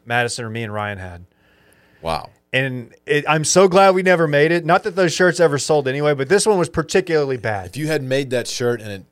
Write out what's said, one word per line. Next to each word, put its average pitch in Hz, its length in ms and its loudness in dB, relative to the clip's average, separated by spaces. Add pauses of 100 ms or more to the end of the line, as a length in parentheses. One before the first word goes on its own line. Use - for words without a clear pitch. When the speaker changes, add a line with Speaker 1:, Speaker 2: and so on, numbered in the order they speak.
Speaker 1:
Madison 120 400 -2
or 110 40 -10
me 117 140 -6
and 104 100 -8
Ryan 104 240 -6
had. 90 280 -14 (760)
Speaker 2:
Wow. 80 280 -6 (240)
Speaker 1:
And 127 400 -4 (120)
it, 147 240 -2
I'm 156 160 0
so 190 240 6
glad 190 260 6
we 185 80 0
never 180 240 4
made 147 240 2
it. 170 140 0
Not 175 180 2
that 190 140 -6
those 180 160 2
shirts 180 260 2
ever 151 180 4
sold 143 300 0
anyway, 147 260 0
but 135 140 -4
this 190 180 2
one 214 140 2
was 165 100 0
particularly 151 680 -2
bad. 104 300 -6
Speaker 2:
If 87 100 -14
you 151 100 -6
had 151 160 -2
made 131 280 -4
that 120 160 -2
shirt 120 340 -4
and 107 100 -12
it, 95 200 -14